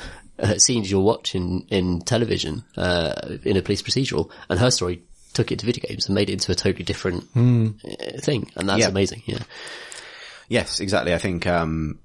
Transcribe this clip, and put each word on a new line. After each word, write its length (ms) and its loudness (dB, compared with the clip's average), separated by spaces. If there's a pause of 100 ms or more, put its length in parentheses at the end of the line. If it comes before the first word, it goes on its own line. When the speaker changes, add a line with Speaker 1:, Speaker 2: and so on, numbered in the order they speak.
(400)
Speaker 1:
uh, 180 2
scenes 320 2
you'll 140 4
watch 320 2
in, 340 -2
in 320 2
television, 600 0 (140)
uh, 360 0 (300)
in 140 2
a 40 4
police 200 -2
procedural. 480 -2 (200)
And 100 2
her 120 6
story 300 0 (320)
took 180 0
it 80 -2
to 60 -8
video 220 0
games 180 -4
and 100 0
made 140 2
it 40 -2
into 180 -2
a 40 2
totally 300 0
different, 480 -4
Speaker 2:
Mm. 500 4
Speaker 1:
uh, 380 -10
thing. 340 0
And 140 -2
that's 100 4
Speaker 3:
Yeah. 80 6
Speaker 1:
amazing. 380 0
Yeah. 140 -4 (1080)
Speaker 3:
Yes, 320 -2
exactly. 340 0
I 40 4
think, 300 -2
um, 580 0